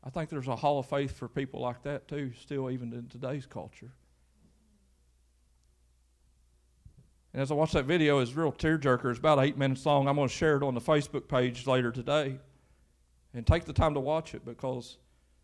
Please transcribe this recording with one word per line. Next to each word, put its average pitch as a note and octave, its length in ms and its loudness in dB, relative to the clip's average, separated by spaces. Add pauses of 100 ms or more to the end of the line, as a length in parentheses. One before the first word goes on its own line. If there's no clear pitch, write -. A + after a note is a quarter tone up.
I C3 80 -12
think D#3 200 -6
there's C3+ 180 -6
a B2 80 -2
hall D3 220 2
of C3 80 -4
faith C#3+ 300 -2
for A#2+ 120 -10
people C#3 320 -6
like B2 220 -6
that C#3+ 260 -8
too, C#3+ 320 -6
still C3+ 300 -6
even B2 220 -8
in A#2+ 160 -12
today's C3 380 -8
culture. - 440 -14 (3500)
And C3 100 -4
as C3+ 80 -4
I D3+ 40 0
watched D#3 200 2
that D3 100 4
video, D3+ 340 4
it's B2 140 0
a - 20 -12
real D3+ 180 0
tearjerker. C#3 580 2
It's A#2 80 -4
about D3 200 4
eight C#3+ 180 2
minutes C3+ 300 0
long. C#3 220 4
I'm C#3+ 80 2
gonna C#3 120 2
share D#3 280 2
it C3+ 60 2
on C3+ 120 0
the A#2+ 60 -2
Facebook D3 480 0
page B2+ 380 0
later B2+ 260 2
today. C3+ 460 -2 (960)
And A#2+ 140 -6
take E3+ 180 4
the D3+ 80 -10
time D3+ 220 2
to C#3+ 60 0
watch D#3 340 -2
it, - 100 -14
because A#2+ 520 -8 (480)